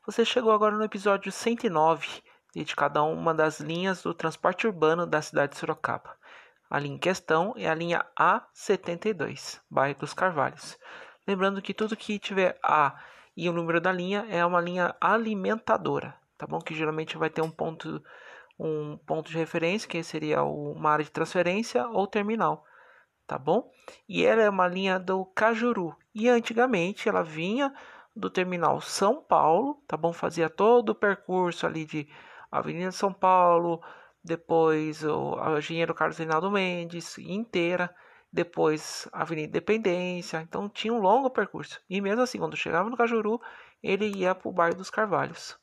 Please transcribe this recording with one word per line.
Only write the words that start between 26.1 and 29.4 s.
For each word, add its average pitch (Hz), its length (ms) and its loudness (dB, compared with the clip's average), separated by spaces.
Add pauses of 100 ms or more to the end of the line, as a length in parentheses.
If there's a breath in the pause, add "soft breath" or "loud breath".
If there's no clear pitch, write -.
E 220 140 0
antigamente 233 800 2
ela 185 160 2
vinha 196 500 -2 (420 loud breath)
do 190 140 -6
terminal 175 520 0
São 240 420 0
Paulo, 175 640 4